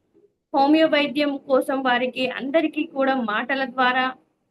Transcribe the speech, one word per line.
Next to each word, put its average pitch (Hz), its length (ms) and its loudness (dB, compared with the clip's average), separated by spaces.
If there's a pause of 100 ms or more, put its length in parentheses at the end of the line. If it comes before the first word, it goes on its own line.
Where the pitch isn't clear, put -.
(540)
హోమియో 302 340 4
వైద్యం 285 500 0
కోసం 269 460 0
వారికి 247 460 -2
అందరికీ 302 560 -2
కూడా 269 360 -2
మాటల 247 440 -2
ద్వారా 254 500 -2 (340)